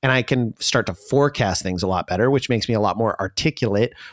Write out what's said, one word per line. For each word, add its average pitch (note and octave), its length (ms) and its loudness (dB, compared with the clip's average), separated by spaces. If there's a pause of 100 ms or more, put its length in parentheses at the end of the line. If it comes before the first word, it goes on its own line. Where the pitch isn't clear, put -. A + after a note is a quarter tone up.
And C3+ 80 4
I C3 100 4
can A#2+ 380 0
start - 260 0
to F#2+ 80 -6
forecast B2+ 680 0
things F#2 180 -2
a G2+ 60 0
lot F#2 180 0
better, G#2 240 2
which C3+ 180 0
makes A#2 220 -2
me A#2+ 60 2
a G#2+ 40 2
lot G2 180 0
more A2+ 220 -2
articulate A2 760 -2 (200)